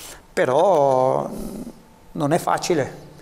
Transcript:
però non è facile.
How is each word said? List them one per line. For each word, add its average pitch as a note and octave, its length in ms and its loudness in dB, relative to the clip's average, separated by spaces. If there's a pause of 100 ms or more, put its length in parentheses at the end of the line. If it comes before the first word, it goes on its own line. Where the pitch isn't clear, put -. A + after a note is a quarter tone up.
(340)
però C#3 960 2 (840)
non D3 220 -2
è E3 60 2
facile. D#3+ 680 -4 (140)